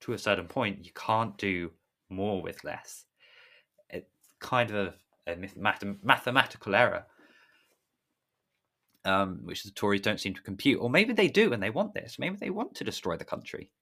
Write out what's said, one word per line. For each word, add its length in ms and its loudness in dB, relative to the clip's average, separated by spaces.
to 120 -6
a 60 -2
certain 280 0
point. 380 -4
You 100 -20
can't 440 0
do 320 -2
more 320 -2
with 220 -10
less. 420 -12
It's 180 -10
kind 320 2
of 60 -2
a, 560 -6
a 40 -6
math-, 200 -12
math-, 480 0
mathematical 720 2
error, 320 4
um, 360 2
which 200 -10
the 80 -14
Tories 320 2
don't 180 0
seem 140 -4
to 80 -14
compute. 400 2
Or 80 0
maybe 240 4
they 140 6
do 260 4
and 80 -4
they 80 0
want 240 -2
this. 240 -10
Maybe 180 -4
they 140 -6
want 240 -6
to 100 -8
destroy 320 -4
the 80 -10
country. 460 -10